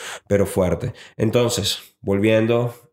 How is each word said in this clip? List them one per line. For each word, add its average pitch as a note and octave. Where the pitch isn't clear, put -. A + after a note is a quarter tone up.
pero G2+
fuerte. F2+
Entonces, A2
volviendo A2